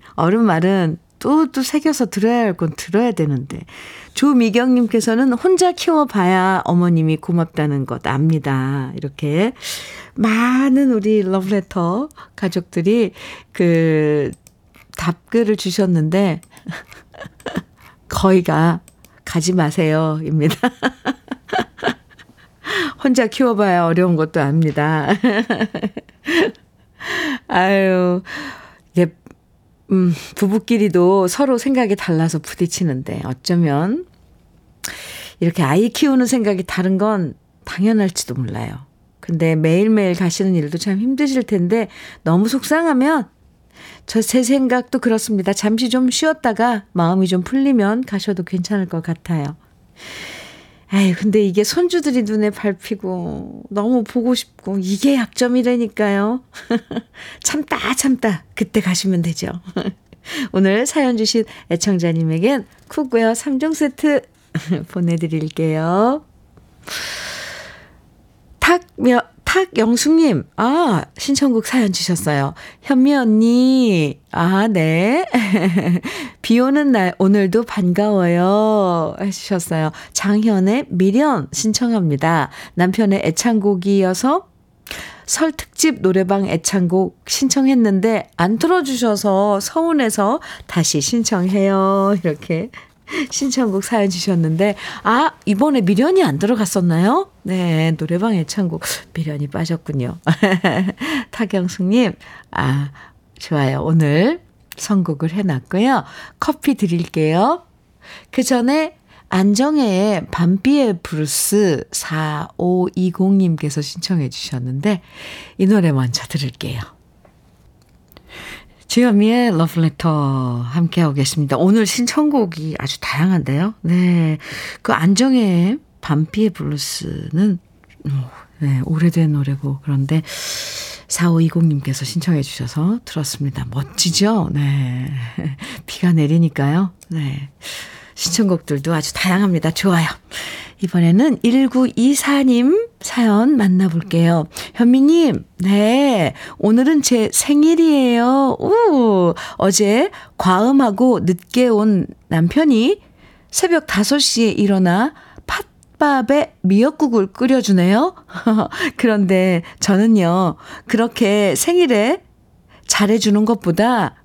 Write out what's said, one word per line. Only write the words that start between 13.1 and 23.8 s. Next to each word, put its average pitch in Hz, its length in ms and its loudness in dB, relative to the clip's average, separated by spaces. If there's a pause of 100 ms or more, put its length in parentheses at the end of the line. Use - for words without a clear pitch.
그 156 800 2 (640)
답글을 208 600 -2
주셨는데 180 840 0 (240)
<laughs> - 1400 -14
거의가 170 720 2 (440)
"가지 170 280 -2
마세요"입니다. 156 1040 0
<laughs> 247 140 -2 (2250)
혼자 254 240 2
키워봐야 202 580 0